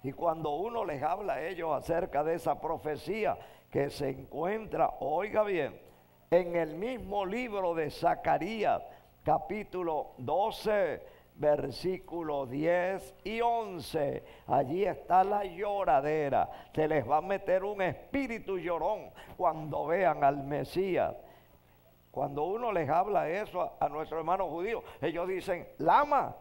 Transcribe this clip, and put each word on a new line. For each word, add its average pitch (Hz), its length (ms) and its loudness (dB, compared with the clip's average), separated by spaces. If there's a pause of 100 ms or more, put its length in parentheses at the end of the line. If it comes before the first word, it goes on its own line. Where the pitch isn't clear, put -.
Y 135 80 -6
cuando 160 440 -2
uno 220 300 -4
les 143 180 -4
habla 180 300 -2
a 135 80 -4
ellos 165 300 -4
acerca 156 520 0
de 160 120 0
esa 156 240 -2
profecía 156 760 -4 (320)
que 143 200 2
se 143 200 -4
encuentra, 170 800 0 (100)
oiga 196 440 0
bien, 165 360 -2 (520)
en 170 240 4
el 156 200 0
mismo 202 500 -4
libro 196 500 -2
de 151 160 0
Zacarías, 165 920 2 (420)
capítulo 170 920 -2
doce, 190 1000 0 (240)
versículo 147 1080 0
diez 175 640 0 (100)
y 226 180 -4
once, 185 840 -2 (240)
allí 143 380 2
está 180 380 4
la 208 200 0
lloradera. 156 1040 2 (240)
Se 156 140 2
les 151 200 2
va 143 100 4
a 156 40 4
meter 190 420 0
un 202 180 -2
espíritu 208 760 -4
llorón 170 540 -2 (240)
cuando 156 500 0
vean 156 380 4
al 143 140 6
Mesías. 143 760 0 (960)
Cuando 143 360 -2
uno 220 260 -2
les 160 180 0
habla 170 400 2
eso 185 320 -4
a, - 240 -2
a 147 40 0
nuestros 151 300 -4
hermanos 180 300 0
judíos, 175 340 -4 (180)
ellos 170 260 -2
dicen, 180 400 -4 (120)
"Lama". 220 600 4